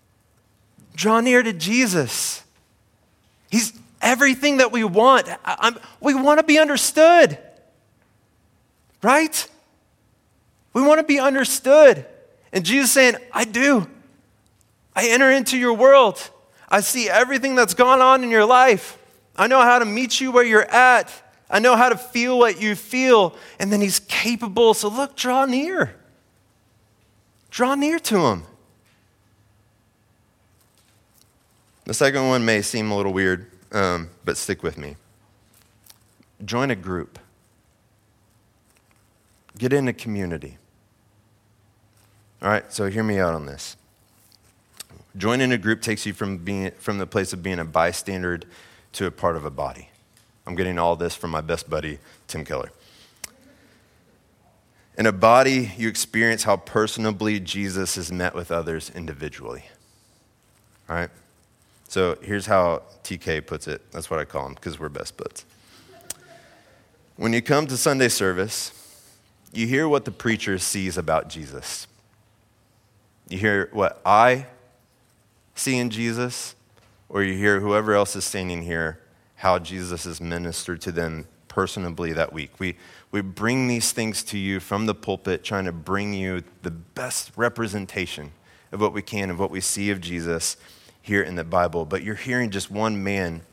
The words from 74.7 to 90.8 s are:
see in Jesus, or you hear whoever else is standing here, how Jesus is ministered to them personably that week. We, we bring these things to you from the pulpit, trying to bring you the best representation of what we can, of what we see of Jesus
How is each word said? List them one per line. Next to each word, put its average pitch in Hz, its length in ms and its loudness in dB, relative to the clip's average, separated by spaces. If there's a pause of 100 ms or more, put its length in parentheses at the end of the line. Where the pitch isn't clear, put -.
see 131 240 -4
in 123 120 -4
Jesus, 117 640 -8 (540)
or 101 140 -4
you 95 140 -4
hear 101 240 0
whoever 104 340 -2
else 101 220 0
is 95 80 -10
standing 90 380 -8
here, 82 360 -6 (380)
how 90 220 0
Jesus 90 480 -10
is 82 140 -12
ministered 85 600 -10
to 90 100 -10
them 82 360 -8 (200)
personably 87 640 -6
that 80 200 -4
week. 76 260 -14
We, 90 180 -8 (340)
we 101 120 -6
bring 113 460 -4
these 117 240 -4
things 110 320 -6
to 107 120 -12
you 98 240 -6
from 101 260 -6
the 104 80 -4
pulpit, 95 500 -8
trying 98 200 -6
to 87 80 -8
bring 95 400 -8
you 95 300 -8 (200)
the 87 80 -10
best 87 640 -12
representation 98 960 -8 (400)
of 101 80 -8
what 104 120 -2
we 104 80 -8
can, 98 300 -8
of 85 80 -10
what 98 120 -4
we 95 100 -10
see 101 300 -6
of 98 100 -6
Jesus 85 560 -8 (440)